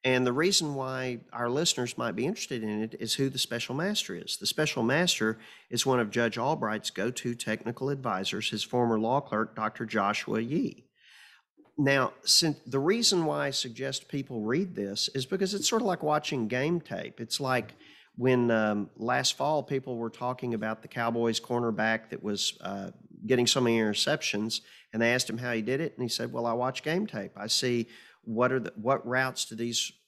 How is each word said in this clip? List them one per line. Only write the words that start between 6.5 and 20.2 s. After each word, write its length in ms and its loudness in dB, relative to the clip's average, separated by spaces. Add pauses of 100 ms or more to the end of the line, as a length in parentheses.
go-to 420 -4
technical 560 -4
advisors, 600 -2
his 140 -4
former 360 2
law 200 2
clerk, 360 -2
Doctor 300 -4
Joshua 540 0
Yee. 460 -4 (920)
Now, 360 4 (100)
since, 440 4
the 120 0
reason 460 4
why 220 0
I 20 0
suggest 580 -6
people 360 -4
read 320 0
this 340 -2
is 160 -4
because 300 -2
it's 120 -2
sort 140 2
of 60 0
like 160 0
watching 440 0
game 320 0
tape. 400 -8
It's 220 -4
like 320 0 (420)
when, 360 6
um, 460 4
last 380 0
fall 280 0
people 340 -4
were 140 -4
talking 420 -4